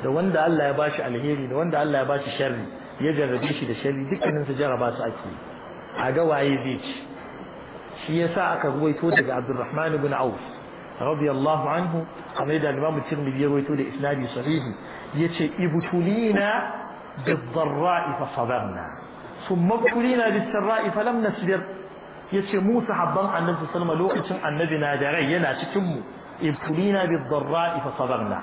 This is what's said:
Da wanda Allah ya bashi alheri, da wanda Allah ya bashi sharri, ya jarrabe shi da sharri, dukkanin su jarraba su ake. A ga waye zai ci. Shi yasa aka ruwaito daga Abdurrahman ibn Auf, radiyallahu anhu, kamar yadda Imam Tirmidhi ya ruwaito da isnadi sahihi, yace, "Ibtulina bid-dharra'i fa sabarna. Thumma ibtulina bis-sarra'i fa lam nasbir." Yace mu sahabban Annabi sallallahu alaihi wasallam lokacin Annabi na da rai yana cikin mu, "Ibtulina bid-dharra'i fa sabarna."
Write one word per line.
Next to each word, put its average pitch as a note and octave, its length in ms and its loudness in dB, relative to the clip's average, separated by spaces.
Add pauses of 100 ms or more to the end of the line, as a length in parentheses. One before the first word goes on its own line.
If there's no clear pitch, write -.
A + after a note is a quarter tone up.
Da C3 80 0
wanda E3 340 4
Allah D#3 220 4
ya C#3 60 2
bashi D3 280 0
alheri, C3 480 -2
da B2 60 -2
wanda D#3 240 2
Allah D3 200 2
ya C3 60 2
bashi C#3 320 0
sharri, A#2+ 280 0 (360)
ya D3 160 4
jarrabe C3+ 320 2
shi C3 160 -2
da A#2+ 160 -2
sharri, C#3 320 0
dukkanin D3+ 320 0
su C3+ 80 -2
jarraba B2+ 420 2
su B2 60 -6
ake. A2+ 280 -4 (680)
A C3 140 0
ga D#3+ 120 4
waye C#3+ 400 4
zai B2+ 220 -2
ci. - 100 -6 (1080)
Shi D#3+ 160 0
yasa E3+ 320 2
aka D#3 160 0
ruwaito D3 400 2
daga C3 320 4
Abdurrahman C3+ 540 -2
ibn C#3 180 2
Auf, B2 240 0 (640)
radiyallahu D3 680 2
anhu, E3 380 0 (320)
kamar C#3 160 0
yadda D3 240 2
Imam D3+ 320 0
Tirmidhi C#3 320 0
ya D3 80 4
ruwaito C#3+ 260 2
da C3+ 80 2
isnadi C#3 440 -2 (100)
sahihi, B2+ 340 0 (460)
yace, E3 400 2
"Ibtulina G3 920 2 (760)
bid-dharra'i D#3 960 2
fa C3+ 140 -4
sabarna. G#2+ 500 -2 (640)
Thumma F#3 280 4
ibtulina A#3+ 560 4
bis-sarra'i G#3 600 2
fa G#3 120 0
lam A#3 200 2
nasbir." F#3+ 360 2 (720)
Yace G3 280 2
mu A3 240 4
sahabban F#3+ 480 2
Annabi E3 400 0
sallallahu - 0 -
alaihi - 0 -
wasallam E3+ 280 0
lokacin F#3 440 0
Annabi D#3 360 0
na C#3+ 160 2
da C#3 160 2
rai D#3+ 200 2
yana D#3+ 280 2
cikin G3 240 -2
mu, D#3+ 160 -2 (400)
"Ibtulina F3 680 2
bid-dharra'i D#3 760 0
fa C3+ 140 -4
sabarna." A2 480 0